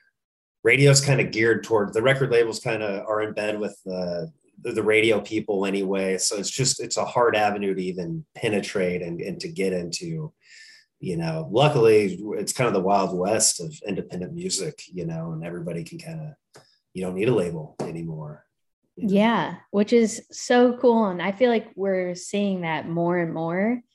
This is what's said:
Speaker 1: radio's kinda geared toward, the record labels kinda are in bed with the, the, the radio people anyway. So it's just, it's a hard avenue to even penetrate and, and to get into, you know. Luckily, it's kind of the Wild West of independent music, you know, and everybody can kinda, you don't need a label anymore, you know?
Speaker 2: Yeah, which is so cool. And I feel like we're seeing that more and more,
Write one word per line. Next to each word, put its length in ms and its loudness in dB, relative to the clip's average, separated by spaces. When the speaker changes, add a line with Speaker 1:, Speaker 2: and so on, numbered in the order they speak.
Speaker 1:
radio's 400 8
kinda 220 4
geared 380 2
toward, 300 0
the 80 0
record 300 2
labels 280 2
kinda 480 -4
are 140 0
in 120 -4
bed 260 -4
with 260 -6
the, 460 -6
the, 120 -6
the 100 -2
radio 360 4
people 460 -2
anyway. 520 0
So 200 -2
it's 120 -6
just, 320 -2
it's 160 -6
a 80 0
hard 300 2
avenue 400 0
to 80 -4
even 420 -6
penetrate 680 -2
and, 200 -8
and 200 -8
to 80 -8
get 240 -2
into, 580 -6
you 160 -6
know. 340 -6
Luckily, 680 6
it's 160 -6
kind 160 2
of 40 -2
the 60 2
Wild 380 2
West 420 2
of 140 -10
independent 480 -8
music, 540 -6
you 180 -8
know, 280 -8
and 100 -8
everybody 400 -8
can 140 -14
kinda, 400 -12
you 100 -8
don't 120 -6
need 120 0
a 80 4
label 460 -4
anymore, 640 -10
you 120 -6
know? 60 0
Speaker 2:
Yeah, 420 2
which 200 2
is 400 2
so 460 4
cool. 300 4
And 140 -4
I 120 0
feel 160 4
like 260 2
we're 400 0
seeing 460 -2
that 260 -2
more 300 0
and 160 0
more, 480 -2